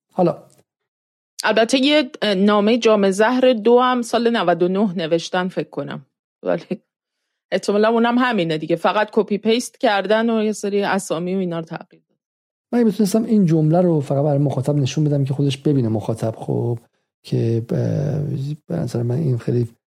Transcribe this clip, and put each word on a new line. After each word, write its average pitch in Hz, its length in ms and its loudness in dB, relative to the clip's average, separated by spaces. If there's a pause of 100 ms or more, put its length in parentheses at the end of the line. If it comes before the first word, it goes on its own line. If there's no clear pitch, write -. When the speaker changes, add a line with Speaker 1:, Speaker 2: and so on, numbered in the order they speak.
(120)
Speaker 1:
حالا 170 300 -2 (1000)
Speaker 2:
البته 220 340 2
یه، 294 320 0 (120)
اه، 202 120 0
نامه 208 440 4
جام 214 320 4
زهر 247 420 2
دو 233 260 4
هم 254 240 2
سال 233 340 0
نود 175 260 0
و 180 60 4
نه 190 280 0
نوشتن 170 520 -2
فکر - 220 -8
کنم، 143 360 -10 (360)
ولی 175 220 -2 (840)
احتمالاً 208 380 0
اونم 233 300 2
همینه 196 400 0
دیگه، 160 180 -2
فقط 208 360 0
کپی 208 260 0
پیست 226 420 -2
کردن 214 500 0
و 220 140 0
یه 214 80 -2
سری 202 300 -4
اسامی 180 520 -4
و 196 40 -2
اینا 170 200 -4
رو 165 60 -6
تغییر - 440 -16
دادن. - 120 -20 (520)
Speaker 1:
من 240 100 2
می‌تونستم 220 420 2
این 214 220 4
جمله 156 340 4
رو 170 200 2
فقط 139 240 0
برای 143 140 2
مخاطب 143 380 0
نشون 147 280 0
بدم 143 200 0
که 135 100 -2
خودش 135 240 -2
ببینه 135 300 0
مخاطب، 110 480 -4
خب، 120 420 -4 (440)
که 117 460 -2
ب-، - 60 -4 (920)
به 170 100 -6
نظر 127 260 -4
من 120 160 -2
این 135 200 -2
خیلی 120 300 -2 (200)